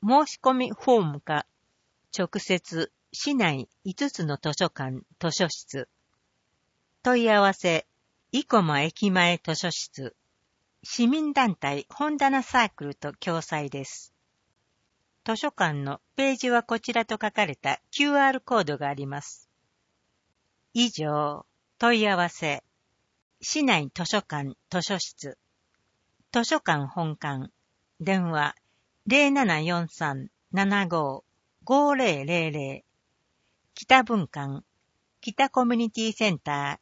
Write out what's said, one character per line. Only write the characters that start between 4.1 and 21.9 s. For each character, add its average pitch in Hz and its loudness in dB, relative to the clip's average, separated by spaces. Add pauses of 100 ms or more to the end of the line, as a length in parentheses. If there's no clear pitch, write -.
の 147 -2
図 151 -4
書 175 2
館、 131 -8 (180)
図 160 -2
書 175 0
室。 - -10 (1120)
問 247 4
い 226 4
合 208 6
わ 196 4
せ、 165 0 (420)
生 277 -2
駒 156 2
駅 190 0
前 175 4
図 160 -4
書 170 -4
室。 - -10 (680)
市 - 0
民 294 2
団 240 2
体 143 -4
本 302 -4
棚 269 2
サ - 0
ー 214 2
ク - -12
ル 143 -6
と 147 -10
共 165 -4
催 147 -6
で 135 -8
す。 - -18 (1120)
図 220 -2
書 294 -4
館 151 -2
の 139 -8 (160)
ペ 269 2
ー 254 -4
ジ 247 -2
は 240 4
こ 226 -4
ち 233 -6
ら 233 2
と 220 -6
書 214 -2
か 214 2
れ 147 -4
た - -4
キ 285 2
ュ 285 2
ー 277 6
ア 269 4
ー - 2
ル 262 -4
コ 240 0
ー 185 2
ド 143 -4
が 139 -4
あ 143 -4
り 139 -10
ま 139 -8
す。 - -18 (1200)
以 233 2
上、 147 -4 (340)
問 233 4